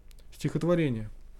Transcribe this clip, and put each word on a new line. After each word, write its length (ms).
Стихотворение. 800